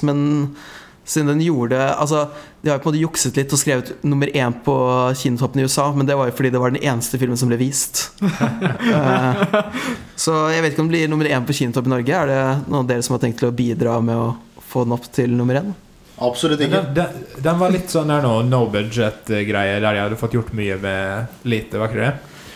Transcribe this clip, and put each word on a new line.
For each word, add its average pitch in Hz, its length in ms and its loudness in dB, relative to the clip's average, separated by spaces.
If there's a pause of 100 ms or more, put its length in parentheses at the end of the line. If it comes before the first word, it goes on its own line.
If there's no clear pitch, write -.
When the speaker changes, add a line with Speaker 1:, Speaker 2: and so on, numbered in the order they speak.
Speaker 1:
men 143 480 0 (500)
siden 151 220 0
den 147 160 2
gjorde, 127 340 2
altså, 147 520 0 (340)
de 156 80 0
har 139 80 0
jo - 60 -8
på 165 40 2
en 151 60 2
måte 156 80 0
jukset 139 340 -2
litt 139 160 0
og 139 60 2
skrevet 127 320 0 (160)
nummer 143 260 2
én 127 200 2 (100)
på 139 100 2 (460)
kinotoppen 127 420 0
i 131 40 2
U 135 40 -2
S - 80 0
A, 143 140 2
men 139 160 2
det 143 100 2
var 131 140 2
jo - 60 -8
fordi 131 160 2
det 127 80 2
var 127 100 2
den 139 100 -2
eneste 127 380 -2
filmen 123 180 0
som 123 140 2
ble 117 80 2
vist. - 560 -2
<laughs> - 60 -8 (600)
Eh, 156 800 2 (540)
så - 180 0 (200)
jeg 165 100 2
vet 151 100 0
ikke 156 120 0
om 165 40 0
det 165 80 2
blir 156 140 2
nummer 151 180 2
én 127 160 2
på 143 120 0
kinotopp 123 320 0
i 131 60 2
Norge. 127 220 0
Er 147 120 0
det 135 120 2 (280)
noen 139 140 0
av 123 60 -2
dere 120 160 0
som 127 120 0
har - 60 -2
tenkt 117 180 -2
til 120 80 2
å 120 60 -2
bidra 117 460 0
med 117 160 0
å 117 160 0 (380)
få 123 140 0
den 120 100 0
opp 120 160 -10
til 120 260 2
nummer 123 220 2
én? 196 120 -4 (500)
Speaker 2:
Absolutt 147 400 0
Speaker 3:
Men 139 80 2
Speaker 2:
ikke. 190 120 2
Speaker 3:
den, 139 120 -4
den, 139 480 -4
den 165 160 2
var 185 160 2
litt 180 160 -2
sånn 151 240 2
der 147 80 2
nå, 120 140 2 (100)
no 123 240 4
budget-greie, 104 1120 0
der 107 160 2
de 101 60 0
hadde 104 180 -2
fått 117 160 -2
gjort 110 160 -2
mye 104 240 -2
med 98 720 -4
lite, 110 320 -2
var 110 80 -2
ikke 110 140 -2
det? 131 80 2 (440)